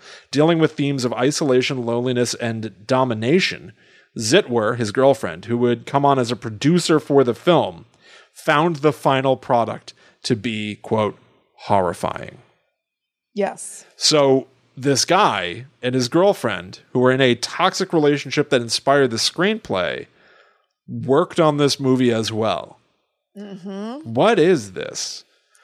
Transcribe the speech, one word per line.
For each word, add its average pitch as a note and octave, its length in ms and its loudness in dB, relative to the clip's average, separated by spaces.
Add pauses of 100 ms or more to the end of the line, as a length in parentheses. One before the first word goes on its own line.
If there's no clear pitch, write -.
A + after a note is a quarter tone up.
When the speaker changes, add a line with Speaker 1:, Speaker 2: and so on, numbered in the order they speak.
(300)
Speaker 1:
dealing E3 280 2
with D#3+ 140 2
themes C#3 320 -2
of A#2+ 80 0
isolation, B2+ 720 0
loneliness, A#2+ 480 -2
and A2 540 -8
domination. B2+ 880 0 (420)
Zitwer, A#2+ 640 0
his A2+ 120 -4
girlfriend, G#2 540 0
who A#2+ 140 -4
would A#2+ 260 0
come C#3+ 220 0
on C#3 120 4
as A#2+ 120 -2
a A#2+ 60 -4
producer D3+ 640 0
for C#3 260 4
the A#2 100 0
film, G#2 500 0 (480)
found D#3+ 440 0
the D3 180 2
final C3+ 420 0
product A#2 560 -2 (320)
to B2+ 120 0
be, G#2+ 400 -6
quote, G#2+ 420 -4 (420)
"horrifying." - 760 -2 (960)
Speaker 2:
Yes. - 500 -8 (120)
Speaker 1:
So C#3 500 2 (300)
this C3+ 280 0
guy B2 640 0 (160)
and B2+ 120 -4
his B2+ 140 0
girlfriend, A#2 720 -2 (120)
who B2+ 80 0
were B2+ 120 6
in C3 80 2
a B2 160 4
toxic - 560 -4
relationship D3 580 0
that C3+ 120 2
inspired C3+ 480 2
the A2+ 80 -6
screenplay, G#2 880 -4 (840)
worked B2 500 0
on D#3 180 4
this C#3+ 220 0
movie C3 340 2
as A2 200 -2
well. G#2+ 460 -4 (600)
Speaker 2:
Mm-hmm. G3+ 760 -12
Speaker 1:
What G#3 240 4
is D3 340 2
this? - 520 -12 (400)